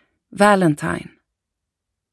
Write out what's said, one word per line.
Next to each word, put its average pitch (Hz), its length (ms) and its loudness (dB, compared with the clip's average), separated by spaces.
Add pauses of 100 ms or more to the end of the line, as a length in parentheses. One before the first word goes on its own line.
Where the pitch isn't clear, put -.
(300)
Valentine. 185 800 0 (1040)